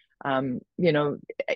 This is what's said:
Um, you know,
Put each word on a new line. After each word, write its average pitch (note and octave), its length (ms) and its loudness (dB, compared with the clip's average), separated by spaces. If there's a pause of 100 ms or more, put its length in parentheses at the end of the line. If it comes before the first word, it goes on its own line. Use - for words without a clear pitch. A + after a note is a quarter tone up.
(240)
Um, C3+ 360 -2 (180)
you F3 140 4
know, D3 260 2 (380)